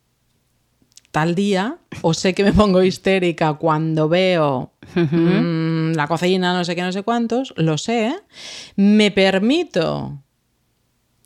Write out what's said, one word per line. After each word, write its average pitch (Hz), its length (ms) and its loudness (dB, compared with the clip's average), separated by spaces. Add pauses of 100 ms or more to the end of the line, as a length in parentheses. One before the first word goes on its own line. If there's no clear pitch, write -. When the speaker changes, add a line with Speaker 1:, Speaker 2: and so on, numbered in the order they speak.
(1120)
Speaker 1:
tal 165 240 0
día, 202 440 -2 (220)
o 165 120 2
sé 185 200 0
que 202 120 0
me 196 80 4
pongo 185 280 4
histérica 180 720 0
cuando 156 520 0
veo, 160 640 0 (240)
Speaker 2:
Ujú. 170 220 0
Speaker 1:
mm, 165 800 0
la 147 120 -2
cocina, 180 460 0
no 180 100 -2
sé 170 140 -4
qué, 175 40 -4
no 180 120 -4
sé 196 100 -6
cuántos, 233 540 -4
lo 160 200 0
sé, 233 380 -2 (600)
me 208 340 4
permito 190 1120 0 (1040)